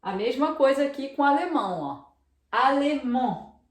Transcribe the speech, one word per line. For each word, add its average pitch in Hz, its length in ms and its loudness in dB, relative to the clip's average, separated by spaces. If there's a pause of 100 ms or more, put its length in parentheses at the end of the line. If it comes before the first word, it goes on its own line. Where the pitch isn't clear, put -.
A 190 100 -6
mesma 254 420 0
coisa 277 300 2
aqui 277 260 -6
com - 120 -4
alemão, 285 580 0
ó. 143 240 -8 (460)
Allemand 254 1000 0 (180)